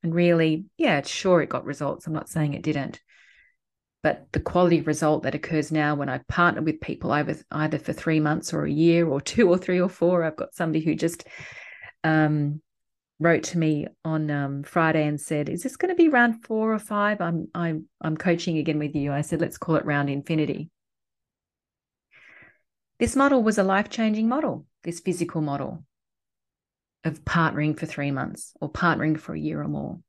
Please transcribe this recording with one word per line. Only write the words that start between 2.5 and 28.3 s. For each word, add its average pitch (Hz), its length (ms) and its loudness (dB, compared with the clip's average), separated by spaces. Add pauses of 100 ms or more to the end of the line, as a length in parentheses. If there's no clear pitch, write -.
it - 80 -10
didn't. 143 380 -4 (1040)
But - 280 0
the 151 80 0
quality 175 400 4
result 151 440 0
that 135 100 -2
occurs 151 380 -2
now 151 220 0
when 139 140 -4
I 131 100 -4 (100)
partner 175 340 2
with 156 180 -2
people - 320 -4
either, 151 240 0 (140)
either 156 280 -2
for - 140 -6
three 160 280 0
months 151 320 -2
or 151 120 -2
a 151 60 -2
year 165 360 4
or 143 140 -2
two 214 280 2
or 175 100 6
three 180 220 0
or 180 80 2
four, 175 360 2
I've 156 120 -4
got - 180 -8
somebody 160 300 -2
who 160 120 2
just, 170 280 -4 (760)
um, 151 580 2 (580)
wrote 160 260 4
to - 140 -4
me 156 280 2 (180)
on, 156 260 -2
um, 139 340 -2
Friday 160 420 2
and 151 140 -2
said, 147 280 -4
"Is - 140 -6
this - 140 -8
gonna 359 180 -2
be 339 140 4
round 240 360 2
four 220 280 0
or 214 80 -2
five? 208 400 -2
I'm, 170 340 -2
I'm, 165 340 -4 (120)
I'm 156 160 -2
coaching 170 420 0
again 151 200 0
with 147 160 -4
you." 143 180 -2
I 143 80 -2
said, 151 200 -2
"Let's 165 180 -4
call 160 180 0
it 143 100 0
round 143 240 0
infinity." 147 600 -2 (2250)
This 233 160 0
model 269 280 4
was 214 160 2
a 196 60 4
life-changing 214 640 0
model, 240 380 -2 (160)
this 170 180 -6
physical 175 400 -2
model 139 440 -4 (1200)
of 156 200 -4
partnering 151 540 0
for 165 80 -8
three 143 260 -4
months - 480 -8